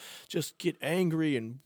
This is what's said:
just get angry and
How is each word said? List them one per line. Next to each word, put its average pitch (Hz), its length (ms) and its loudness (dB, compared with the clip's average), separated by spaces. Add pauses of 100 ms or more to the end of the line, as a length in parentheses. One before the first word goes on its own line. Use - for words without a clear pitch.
(280)
just - 300 -4
get - 240 -2
angry 160 560 2
and 117 280 -6